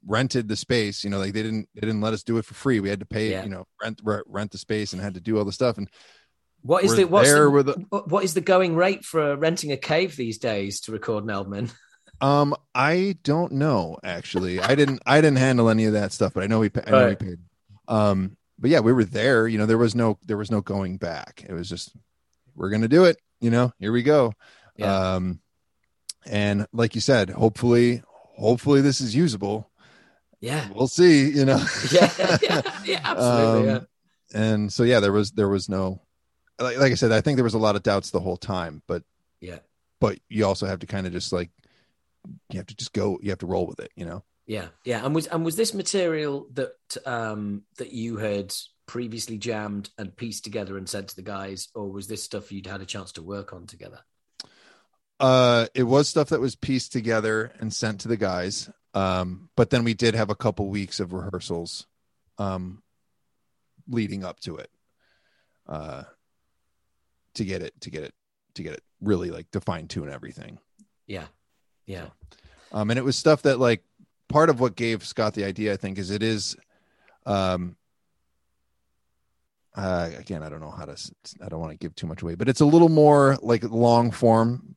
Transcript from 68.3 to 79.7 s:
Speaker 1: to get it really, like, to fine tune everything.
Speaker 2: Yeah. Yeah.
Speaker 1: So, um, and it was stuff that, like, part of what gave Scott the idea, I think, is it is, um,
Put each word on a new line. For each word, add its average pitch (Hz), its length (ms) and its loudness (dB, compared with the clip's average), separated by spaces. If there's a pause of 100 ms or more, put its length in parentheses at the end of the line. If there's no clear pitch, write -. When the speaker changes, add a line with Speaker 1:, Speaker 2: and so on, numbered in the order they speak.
Speaker 1:
to 82 60 -12
get 78 120 -12
it - 80 -18 (180)
really, 90 300 -2
like, 82 220 -16
to 95 100 -6
fine 82 260 -8
tune 73 220 -10
everything. - 480 -18 (480)
Speaker 2:
Yeah. 87 200 -14 (600)
Yeah. 92 200 -14 (640)
Speaker 1:
So, 107 80 -8
um, 107 120 -2
and 120 80 0
it 127 60 -4
was 135 120 0
stuff - 260 4
that, 127 160 2
like, 120 240 2 (460)
part 156 200 4
of 123 120 0
what 123 160 0
gave 113 280 -4
Scott 107 300 -2
the 104 100 -4
idea, 101 280 -4
I 95 40 -2
think, 95 220 -8
is 92 120 -8
it 101 120 -4
is, 110 340 -4 (720)
um, 92 500 -2 (2000)